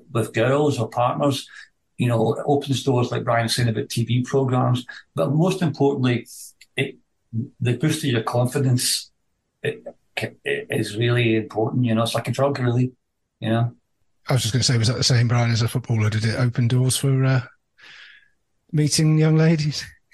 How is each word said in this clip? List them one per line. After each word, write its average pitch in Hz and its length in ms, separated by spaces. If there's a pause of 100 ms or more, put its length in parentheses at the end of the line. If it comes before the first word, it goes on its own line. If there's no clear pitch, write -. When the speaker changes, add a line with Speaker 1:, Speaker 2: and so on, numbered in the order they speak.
(100)
Speaker 1:
with 110 240
girls 135 460
or 110 80
partners, 127 600 (480)
you 123 120
know, 113 260
it - 100
opens 139 380
doors, 123 280
like 120 140
Brian 117 200
was 113 100
saying, 120 140
about 110 200
T 117 160
V 123 180
programs. 127 600 (300)
But 139 180
most 175 300
importantly, 135 640 (500)
it, - 200 (640)
the 120 160
boost 156 280
of 139 60
your 113 120
confidence, 123 880 (520)
it, - 220 (320)
it - 540
is - 260
really 120 400
important, 110 480
you 113 100
know? 113 80
It's 117 120
like - 140
a 123 40
drug, 135 260
really, 127 340 (460)
you - 120
know? 117 260 (520)
Speaker 2:
I - 40
was 127 100
just 110 100
gonna 120 120
say, 127 120
was 110 120
that 123 80
the 127 80
same, 120 240
Brian, 120 240
as 110 100
a 113 60
footballer? 110 420
Did 107 140
it 113 160
open 120 280
doors 127 280
for, 135 280
uh, 131 180 (1300)
meeting 156 460
young 156 180
ladies? 156 480 (300)